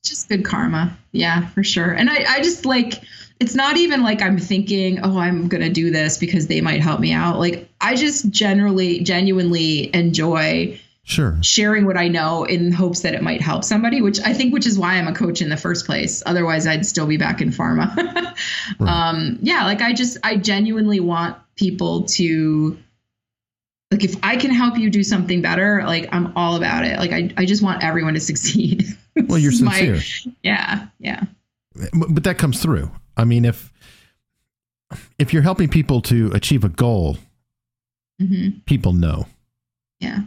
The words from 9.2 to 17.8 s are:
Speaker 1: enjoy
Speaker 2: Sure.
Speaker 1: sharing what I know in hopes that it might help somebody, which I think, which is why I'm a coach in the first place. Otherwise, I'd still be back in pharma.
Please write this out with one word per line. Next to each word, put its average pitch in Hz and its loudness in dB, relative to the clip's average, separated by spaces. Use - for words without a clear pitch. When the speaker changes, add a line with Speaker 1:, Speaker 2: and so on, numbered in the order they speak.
Speaker 1:
enjoy 165 0
Speaker 2:
Sure. 98 0
Speaker 1:
sharing 208 2
what 185 2
I 175 2
know 165 0
in 175 0
hopes 175 0
that 165 -2
it - -4
might 160 -2
help 165 -2
somebody, 233 2
which 202 0
I 233 0
think, 254 0
which 240 0
is 208 2
why 175 0
I'm 175 0
a 156 -4
coach 170 -2
in 151 -2
the 151 -2
first 170 -4
place. 151 -4
Otherwise, 165 0
I'd 156 0
still 156 -2
be 156 0
back 156 -2
in 160 0
pharma. 160 0